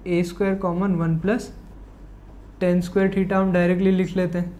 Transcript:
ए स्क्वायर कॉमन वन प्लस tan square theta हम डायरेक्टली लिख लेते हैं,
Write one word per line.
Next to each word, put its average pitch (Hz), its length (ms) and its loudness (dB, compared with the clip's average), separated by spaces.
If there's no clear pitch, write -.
ए 175 160 2
स्क्वायर 190 320 0
कॉमन 185 400 0
वन 165 240 0
प्लस 202 320 -2
tan 180 240 4
square 190 280 2
theta 196 180 0
हम 190 200 2
डायरेक्टली 180 380 4
लिख 185 260 0
लेते 180 200 0
हैं, 175 220 -4